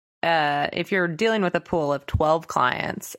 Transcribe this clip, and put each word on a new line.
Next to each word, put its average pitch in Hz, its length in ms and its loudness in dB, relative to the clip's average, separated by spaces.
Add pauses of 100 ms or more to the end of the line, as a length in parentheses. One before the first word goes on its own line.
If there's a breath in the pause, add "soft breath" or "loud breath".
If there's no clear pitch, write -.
(220)
uh, 151 520 2
if 175 180 -4
you're 180 160 2
dealing 220 320 0
with 175 140 0
a 170 60 2
pool 156 300 -2
of 139 140 -2
twelve 160 440 0
clients - 720 -2